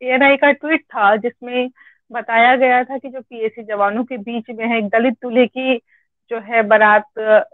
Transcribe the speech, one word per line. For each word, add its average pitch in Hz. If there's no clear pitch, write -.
एएनआई 262
का 285
ट्वीट 294
था 214
जिसमें 247
बताया 233
गया 254
था 262
कि 262
जो 254
पीएसी 226
जवानों 208
के 254
बीच 226
में 226
है, 233
एक 208
दलित 233
दूल्हे 240
की 254
जो 233
है 226
बारात, 214
अ, 214